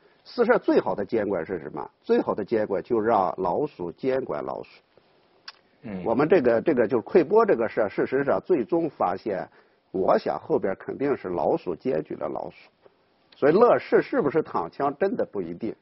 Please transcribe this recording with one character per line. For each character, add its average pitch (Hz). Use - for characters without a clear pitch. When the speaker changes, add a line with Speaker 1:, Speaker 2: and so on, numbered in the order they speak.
Speaker 1:
事 -
实 -
上， 220
最 302
好 95
的 101
监 101
管 87
是 92
什 71
么？ 71
最 233
好 -
的 104
监 107
管 95
就 113
让 104
老 92
鼠 87
监 131
管 73
老 64
鼠。 -
Speaker 2:
嗯。 95
Speaker 1:
我 110
们 143
这 180
个， 120
这 151
个 117
就 117
是 107
溃 170
波 214
这 190
个 113
事 -
儿， 104
事 131
实 135
上 113
最 147
终 165
发 98
现， 95
我 -
想 -
后 -
边 101
肯 98
定 135
是 95
老 87
鼠 -
检 147
举 -
了 -
老 -
鼠。 -
所 135
以 -
乐 190
视 -
是 240
不 143
是 156
躺 85
枪， 139
真 196
的 104
不 101
一 85
定。 98